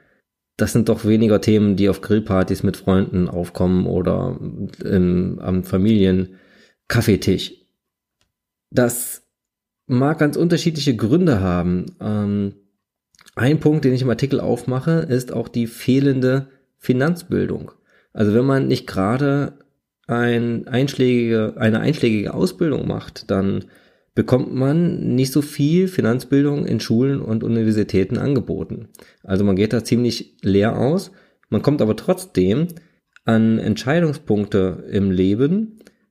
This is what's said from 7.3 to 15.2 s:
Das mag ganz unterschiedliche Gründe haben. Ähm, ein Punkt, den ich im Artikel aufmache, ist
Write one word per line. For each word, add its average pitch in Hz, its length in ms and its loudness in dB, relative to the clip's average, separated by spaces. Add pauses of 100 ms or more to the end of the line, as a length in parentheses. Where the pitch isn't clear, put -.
Das - 520 -2 (640)
mag 139 320 0
ganz 147 180 0
unterschiedliche 156 600 0
Gründe 123 440 2
haben. 90 460 0 (140)
Ähm, 101 540 -2 (840)
ein 143 240 2
Punkt, 156 240 2
den 127 100 4
ich 123 80 -2
im 127 80 0
Artikel 131 300 -2
aufmache, 131 680 -2
ist 127 240 -2